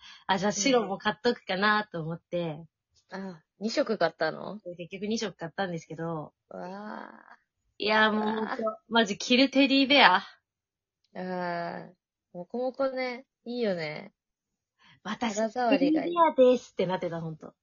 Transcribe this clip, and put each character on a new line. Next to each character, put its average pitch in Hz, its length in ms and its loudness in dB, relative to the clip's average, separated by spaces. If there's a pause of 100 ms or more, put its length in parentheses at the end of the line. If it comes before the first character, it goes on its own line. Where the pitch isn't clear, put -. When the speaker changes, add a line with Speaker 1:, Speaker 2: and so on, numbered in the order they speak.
(300)
Speaker 1:
い。 190 40 2
Speaker 2:
あ、 196 40 0
じ 180 80 -2
ゃ - 20 2
あ 208 40 0
白 247 320 2
も 190 140 -6
買 214 140 -2
っ - 80 -12
と 240 140 2
く - 100 -12
か 190 120 -4
な 208 360 0
と 170 80 -6
思 160 140 -6
っ 170 60 -12
て。 170 380 -6 (520)
Speaker 1:
う 185 80 -12
ん。 - 20 -10 (100)
あ、 165 120 -18 (180)
二 208 100 -4
色 226 280 0
買 165 120 2
っ - 20 -20
た 156 200 -4
の？ - 280 -12 (160)
Speaker 2:
結 170 160 -12
局 196 140 -8
二 220 120 -2
色 208 180 -6
買 165 120 -12
っ 156 40 -14
た 196 140 -6
ん 180 40 -8
で 165 80 -6
す - 80 -14
け - 80 -12
ど。 165 380 -8 (160)
Speaker 1:
わ 190 640 -12
あ。 - 280 -20 (380)
Speaker 2:
い 196 100 -4
や、 214 240 4
も 214 120 0
う、 220 220 -2
Speaker 1:
わ 208 100 -6
あ。 - 20 -6 (320)
Speaker 2:
マ 226 160 4
ジ 196 140 -4
着 - 180 2
る 262 140 6
テ 269 180 4
デ 269 60 2
ィ 269 140 4
ベ 269 140 8
ア。 185 220 8 (920)
Speaker 1:
あ 175 720 -6
あ、 - 20 -20 (420)
モ 175 120 -12
コ - 140 -10
モ 254 140 -4
コ 269 180 -2
ね、 254 360 -8 (180)
い 240 140 -8
い 240 40 -2
よ 208 120 0
ね。 156 380 -8 (920)
Speaker 2:
私、 214 320 -4
Speaker 1:
肌 220 160 -2
触 247 260 2
り 269 160 2
が 311 120 2
い 330 60 -4
い。 349 40 -6
Speaker 2:
テ - 0 -
デ - 20 0
ィ 330 200 4
ベ 262 100 8
ア 254 60 8
で 247 60 4
す - 140 -12
っ - 20 -20
て 190 120 0
な 180 100 -2
っ 175 40 -6
て 180 100 -4
た、 170 100 -6
ほ 165 100 -8
ん 156 60 -12
と。 - 260 -20